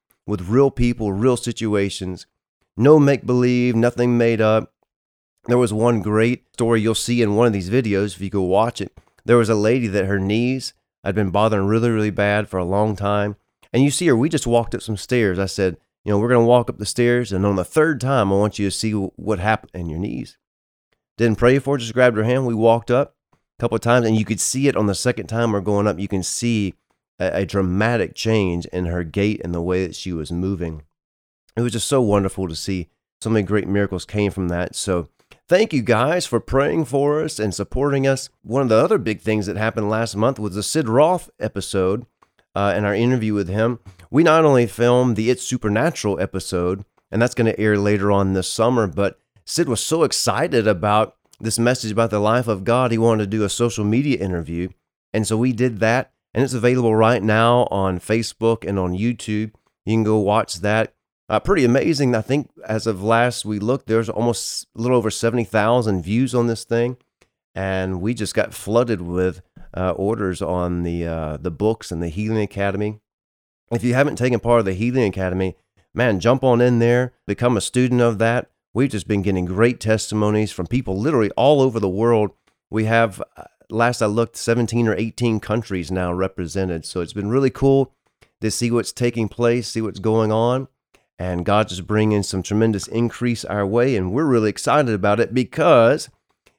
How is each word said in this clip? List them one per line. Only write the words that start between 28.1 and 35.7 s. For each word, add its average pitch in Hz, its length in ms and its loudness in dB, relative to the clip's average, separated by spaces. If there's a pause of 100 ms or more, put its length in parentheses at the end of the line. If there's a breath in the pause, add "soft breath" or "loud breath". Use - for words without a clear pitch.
change 95 520 0
in 90 180 -4
her 87 180 -2
gait 101 400 -2
and 87 100 -6
the 85 100 -4
way 92 220 0
that 80 120 -8
she - 160 -8
was 78 180 -6
moving. 85 520 -4 (760)
It 117 60 -2
was 120 100 -2
just 113 160 -4
so 139 120 2
wonderful 101 460 0
to 80 80 -8
see. 90 340 -6 (320)
So 110 100 -6
many 110 140 2
great 101 220 -2
miracles 98 380 -2
came 104 260 -2
from 92 160 -4
that. 87 300 -4
So 87 320 -4 (400 soft breath)
thank 208 240 2